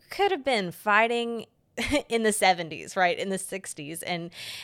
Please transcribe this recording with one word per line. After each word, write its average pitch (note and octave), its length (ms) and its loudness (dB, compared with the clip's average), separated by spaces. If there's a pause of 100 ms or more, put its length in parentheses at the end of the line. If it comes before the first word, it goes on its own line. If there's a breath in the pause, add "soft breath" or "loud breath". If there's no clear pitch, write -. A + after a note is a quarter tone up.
could G4 220 2
have D4 140 -2
been G#3 260 0
fighting A#3 760 2 (300)
<laughs> C#4 320 0
in A#3 140 2
the G#3+ 100 4
seventies, E3+ 640 0
right? F3+ 220 4
In F#3+ 100 -2
the F#3+ 100 -2
sixties. E3 640 -10
And, E3+ 280 -6 (340 loud breath)